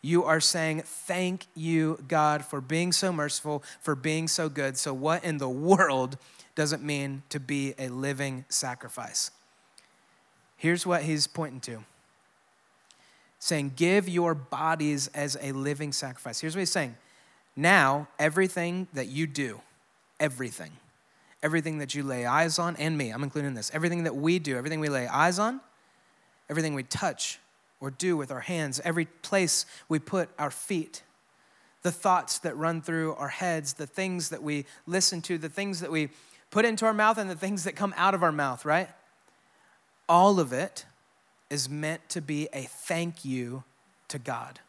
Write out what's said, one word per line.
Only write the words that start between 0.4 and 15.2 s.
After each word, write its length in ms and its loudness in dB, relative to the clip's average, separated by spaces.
saying, 420 0
"Thank 720 -4
you, 540 2
God, 360 4
for 160 -4
being 320 0
so 200 2
merciful, 500 -2
for 140 0
being 320 -2
so 220 0
good." 300 -2
So 160 -2
what 280 0
in 160 -2
the 100 -2
world 680 4
does 180 2
it 80 -4
mean 480 -4
to 100 -2
be 400 -2
a 100 -6
living 600 -4
sacrifice? 840 -4
Here's 280 2
what 200 0
he's 220 0
pointing 340 -8
to. 240 -12
Saying, 360 0
"Give 320 4
your 260 2
bodies 760 0
as 320 -4